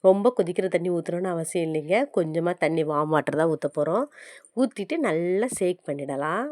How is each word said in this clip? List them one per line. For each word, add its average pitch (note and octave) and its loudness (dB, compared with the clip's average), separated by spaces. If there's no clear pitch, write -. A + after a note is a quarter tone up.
ரொம்ப G3 6
கொதிக்கிற F#3 0
தண்ணி F3 0
ஊத்தணும்னு F3 -2
அவசியம் E3 -2
இல்லைங்க. D#3 0
கொஞ்சமா E3+ 0
தண்ணி D#3+ 2
வார்ம் D3+ 0
வாட்டர் D3+ 2
தான் D#3+ 4
ஊத்த D3+ -2
போறோம். E3+ 0
ஊத்திட்டு A#3 -2
நல்லா F#3 0
ஷேக் F3+ -2
பண்ணிடலாம். C#3+ -4